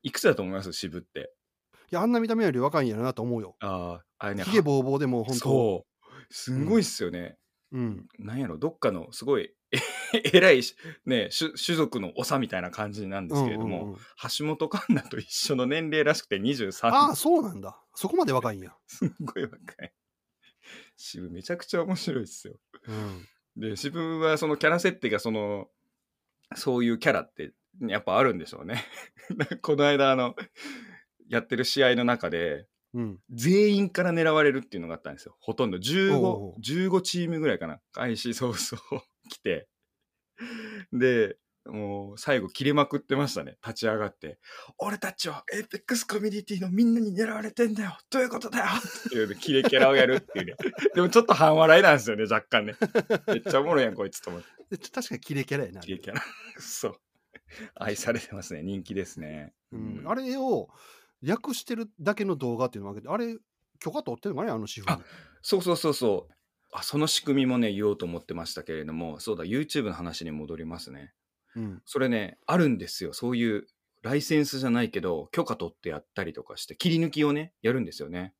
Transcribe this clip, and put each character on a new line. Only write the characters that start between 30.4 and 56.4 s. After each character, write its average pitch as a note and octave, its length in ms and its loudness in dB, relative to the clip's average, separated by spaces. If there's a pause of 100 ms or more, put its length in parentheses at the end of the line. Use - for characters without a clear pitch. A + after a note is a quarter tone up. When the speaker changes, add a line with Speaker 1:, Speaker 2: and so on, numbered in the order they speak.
Speaker 1:
や A#2 140 0
っ - 60 -16
て B2+ 80 0
る A#2+ 80 0
試 C3+ 200 4
合 B2 120 8
の A#2+ 80 2
中 A#2+ 260 2
で、 D#2+ 360 -2 (280)
Speaker 2:
う A#2+ 80 -6
ん。 G2+ 180 -8 (100)
Speaker 1:
全 F#3+ 460 4
員 G3 140 2
か F#3 120 -2
ら F3 100 2
狙 D#3+ 200 4
わ D#3 120 6
れ C#3+ 80 8
る C3 80 0
っ - 40 -6
て - 140 -12
い - 20 -6
う - 20 -8
の E2 60 -10
が E2 80 -6
あ - 20 -18
っ - 40 -18
た D2+ 100 -10
ん - 20 -12
で - 60 -16
す - 60 -20
よ。 - 140 -20
ほ A2 140 -6
と B2 140 0
ん F#2+ 40 -2
ど F2+ 60 -4
十 E3 320 0
五、 D3 80 4
Speaker 2:
お - 20 4
う A#2+ 40 4
お F#2 40 4
う G2+ 220 -2
お - 40 -16
う。 - 60 -18
Speaker 1:
十 D#3+ 300 -2
五 F3+ 120 2
チ F3+ 180 -4
ー E3+ 100 -2
ム E3 100 -2
ぐ D#3 80 0
ら A2+ 60 2
い F2 60 -4
か E2 80 -8
な。 D2+ 120 -12 (120)
開 A#2 260 -4
始 A#2 160 -4
早 A#2+ 220 -4
々 - 500 -8
<laughs> - 240 -20
来 - 80 -14
て。 E2+ 300 -4 (1200)
で、 A#2+ 460 2 (280)
も G2+ 480 -8
う G#2 40 -18
最 C3+ 220 0
後 A#2 100 -6
切 - 140 -8
れ C#3+ 100 2
ま C#3+ 140 4
く C#3+ 100 -4
っ - 20 -2
て C#3+ 160 -2
ま C#3+ 120 0
し - 80 -6
た E2+ 80 -4
ね。 C2+ 200 -14
立 - 180 -10
ち A#2 60 0
上 G#2+ 100 0
が G#2 100 -2
っ - 100 -10
て。 - 220 -16 (400)
「俺 G3+ 180 -4
た F#3+ 160 -8
ち - 160 -6
は D3 140 -12 (100)
エ G3+ 60 -4
イ A3 60 -8
ペ - 120 -12
ッ - 80 -14
ク B3 100 -2
ス A#3 100 -2
コ G#3 140 -4
ミ G#3 100 -2
ュ G3+ 60 -6
ニ G#3 80 -6
テ G#3 120 -6
ィ F3+ 60 -4
の F#3+ 100 -2
み G#3 120 4
ん A#3 100 6
な A#3+ 60 4
に G#3 160 0
狙 A3 160 0
わ G#3+ 100 -6
れ G#3+ 100 -8
て A#3 160 2
ん G#3+ 60 -2
だ G#3+ 100 -4
よ。 F#3 140 -8 (120)
ど C4+ 100 0
う - 40 2
い - 20 2
う A#3+ 40 -6
こ A#3 100 -8
と A#3 100 -10
だ A#3+ 100 -2
よ」 F#3+ 60 0 (420)
っ - 20 -4
て B2+ 60 -6
い A2 80 2
う G2+ 60 0
ね、 G2+ 100 -6
キ D#3 140 0
レ C3+ 100 6
キ B2+ 140 6
ャ C3 40 8
ラ C3+ 80 10
を C#3 60 8
や C3 100 10
る B2+ 100 4
っ C#3 60 0
て - 180 6
い - 40 0
う - 20 -2
ね。 - 120 -12
<laughs> - 380 0
で F3+ 60 6
も F3 80 4
ち A#3 100 8
ょ A3+ 40 6
っ - 20 0
と - 80 4
半 D#3 240 8
笑 D#3+ 220 12
い G3 40 8
な E3 100 12
ん C#3+ 40 8
で - 20 2
す A2+ 100 -2
よ G#2+ 60 0
ね、 G#2+ 80 2
若 A2 180 2
干 G#2+ 240 2
ね。 G#2+ 100 -8 (520)
「め F#3 100 2
っ - 40 -2
ち F3+ 120 -2
ゃ C3+ 80 6
お C#3+ 40 2
も E3 100 2
ろ C#3 60 6
い - 20 4
や A2 80 2
ん、 F2+ 40 -10
こ G2+ 100 -4
い F#2+ 60 -6
つ」 - 100 -12
と - 80 -10
思 F2 100 -8
っ - 20 -12
て。 - 60 -20 (240)
Speaker 2:
で、 G3 60 -6
ち - 100 -16
ょ-、 - 60 -16
確 B3 160 -6
か A#3+ 60 -6
に - 60 -10
キ D3 140 -8
レ C3 100 -2
キ C#3+ 100 -4
ャ - 40 -2
ラ B2+ 60 -2
や F2+ 60 -12
な、 F#2+ 80 -16
あ - 20 -16
れ。 - 40 -16
Speaker 1:
キ G2 60 -8
レ F#2 80 -6
キ - 100 -10
ャ G2+ 40 -10
ラ。 C3 100 -6 (180)